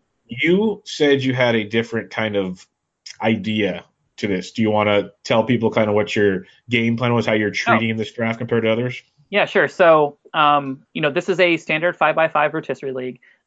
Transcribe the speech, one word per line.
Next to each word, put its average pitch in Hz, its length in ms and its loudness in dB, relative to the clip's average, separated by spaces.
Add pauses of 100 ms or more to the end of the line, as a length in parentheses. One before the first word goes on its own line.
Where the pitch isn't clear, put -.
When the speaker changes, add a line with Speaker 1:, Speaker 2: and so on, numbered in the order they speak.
(280)
Speaker 1:
You 180 580 -2
said 139 380 0
you 131 100 -2
had 123 220 2
a 110 80 0
different 110 480 -4
kind 110 240 -4
of 92 300 -4 (560)
idea 107 640 -2 (340)
to 110 100 -4
this. 95 260 -4
Do 117 80 -2
you 107 100 2
wanna 104 400 2 (140)
tell 113 180 2
people 113 280 0
kinda 107 200 2
what 104 240 0
your 98 300 2 (240)
game 117 260 0
plan 120 180 0
was, 117 120 2
how 117 80 2
you're 107 160 2
Speaker 2:
Oh. - 20 -4
Speaker 1:
treating 113 460 -2
this 110 160 -6
draft 113 240 -4
compared 117 260 -2
to 110 80 2
others? 123 300 -4 (300)
Speaker 2:
Yeah, 196 140 2
sure. 165 220 2
So, 156 520 4 (140)
um, 147 600 0
you 160 80 -8
know, 151 80 0
this 175 180 -4
is 180 120 0
a 175 180 4
standard 165 400 -4
five-by-five 156 560 0
rotisserie 143 380 -6
league. 127 280 -10 (280)